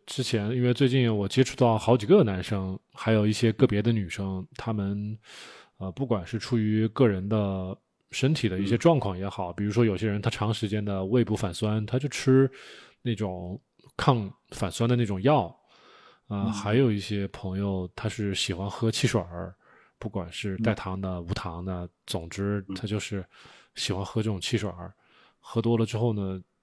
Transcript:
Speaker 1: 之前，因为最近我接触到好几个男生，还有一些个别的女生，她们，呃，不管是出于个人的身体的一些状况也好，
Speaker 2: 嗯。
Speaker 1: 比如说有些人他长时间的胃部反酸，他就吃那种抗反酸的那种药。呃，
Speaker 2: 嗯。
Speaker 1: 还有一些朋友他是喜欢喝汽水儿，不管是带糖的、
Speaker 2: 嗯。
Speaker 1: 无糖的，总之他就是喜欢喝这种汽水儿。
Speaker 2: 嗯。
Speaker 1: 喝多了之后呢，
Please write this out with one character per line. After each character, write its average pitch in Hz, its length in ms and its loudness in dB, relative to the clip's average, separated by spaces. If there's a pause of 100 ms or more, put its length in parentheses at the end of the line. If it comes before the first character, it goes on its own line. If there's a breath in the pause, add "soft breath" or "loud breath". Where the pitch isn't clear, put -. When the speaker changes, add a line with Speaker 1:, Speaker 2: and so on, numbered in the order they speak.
Speaker 1:
之 - 160 -6
前， 107 300 0
因 127 100 0
为 123 100 4
最 131 160 4
近 123 260 4
我 101 120 0
接 127 160 4
触 - 140 2
到 117 200 6
好 113 200 4
几 104 100 -2
个 180 160 8
男 98 180 0
生， 95 380 -4 (160)
还 - 160 -2
有 107 160 4
一 107 60 4
些 110 220 4
个 - 120 6
别 104 160 2
的 113 80 2
女 107 180 0
生， 95 460 -6
她 - 180 -6
们， 104 460 -4 (600 loud breath)
呃， 95 120 -8
不 131 160 -4
管 107 180 0
是 110 140 -6
出 - 180 -2
于 107 300 2
个 113 220 4
人 98 200 0
的 98 480 -2 (360)
身 139 200 2
体 123 160 0
的 92 120 0
一 101 80 0
些 113 100 2
状 165 220 6
况 95 180 -4
也 98 100 -6
好， 92 220 -6
Speaker 2:
嗯。 87 60 -12
Speaker 1:
比 104 80 -2
如 104 80 0
说 117 120 4
有 101 120 2
些 90 100 -2
人 101 160 -2
他 113 80 0
长 110 240 -2
时 107 140 -2
间 104 160 -2
的 98 200 -2
胃 117 200 4
部 110 100 0
反 101 180 -2
酸， 107 320 0
他 127 140 -2
就 139 100 -2
吃 131 400 4 (540 loud breath)
那 120 100 -2
种 92 480 -6 (360)
抗 113 360 2 (180)
反 95 200 -4
酸 117 180 0
的 123 60 4
那 120 100 2
种 98 160 -2
药。 123 260 4 (840 soft breath)
呃， 101 180 -2
Speaker 2:
嗯。 110 60 0
Speaker 1:
还 101 240 0
有 127 160 4
一 101 80 0
些 101 280 -4
朋 95 300 -6
友 95 380 -2
他 - 120 -4
是 101 280 -2
喜 - 180 -2
欢 95 160 -4
喝 - 180 -2
汽 110 200 0
水 107 120 2
儿， 87 320 -10 (460 soft breath)
不 110 100 -8
管 90 240 -6
是 98 260 -6
带 110 180 0
糖 95 240 -6
的、 95 140 -4
Speaker 2:
嗯。 87 100 -6
Speaker 1:
无 85 100 -4
糖 87 300 -6
的， 90 240 -6 (180)
总 85 220 -6
之 101 360 -2 (120)
他 101 100 -6
就 104 140 -2
是 95 260 -6 (480 loud breath)
喜 - 180 -4
欢 95 120 -2
喝 110 180 -2
这 107 80 0
种 95 100 -2
汽 - 160 -2
水 101 140 -2
儿。 90 260 -14
Speaker 2:
嗯。 - 60 -20 (380 soft breath)
Speaker 1:
喝 - 200 -2
多 117 160 2
了 110 80 2
之 110 120 -4
后 117 160 2
呢， 95 280 -4 (220)